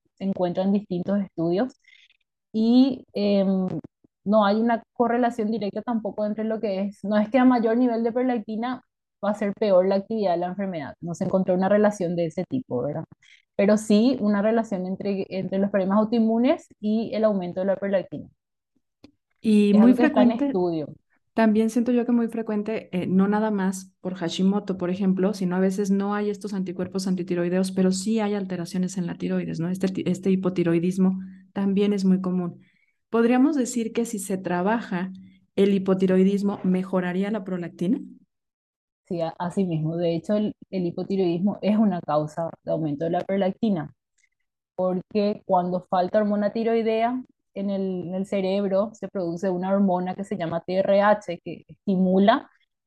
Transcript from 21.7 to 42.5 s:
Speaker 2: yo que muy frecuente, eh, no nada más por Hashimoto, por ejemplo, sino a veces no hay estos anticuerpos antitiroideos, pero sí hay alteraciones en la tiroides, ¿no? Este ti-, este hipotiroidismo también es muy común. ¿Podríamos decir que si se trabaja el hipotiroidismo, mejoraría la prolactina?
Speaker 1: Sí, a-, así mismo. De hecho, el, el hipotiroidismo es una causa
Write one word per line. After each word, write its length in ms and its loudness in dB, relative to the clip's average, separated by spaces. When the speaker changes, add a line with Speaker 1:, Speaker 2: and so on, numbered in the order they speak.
Speaker 2:
yo 140 2
que 60 -2
muy 160 2
frecuente, 640 -6
eh, 160 -4
no 200 4
nada 240 0
más 500 -4
por 140 -8
Hashimoto, 640 -2
por 120 -4
ejemplo, 440 0
sino 220 -4
a 40 0
veces 320 0
no 240 0
hay 140 -2
estos 240 -8
anticuerpos 540 -6
antitiroideos, 640 0
pero 200 2
sí 280 -2
hay 140 -2
alteraciones 640 -4
en 100 -4
la 80 -6
tiroides, 440 -4
¿no? 100 -2
Este 180 -2
ti-, 200 -4
este 240 0
hipotiroidismo 880 0
también 340 0
es 140 0
muy 160 4
común. 400 -4
¿Podríamos 460 4
decir 360 -2
que 140 -2
si 140 -6
se 180 -6
trabaja 760 -2
el 180 4
hipotiroidismo, 920 2
mejoraría 680 0
la 120 -4
prolactina? 560 -4
Speaker 1:
Sí, 140 -4
a-, 180 -4
así 260 -2
mismo. 320 -2
De 160 0
hecho, 220 -2
el, 180 -2
el 160 -4
hipotiroidismo 800 -2
es 140 2
una 220 2
causa 520 -4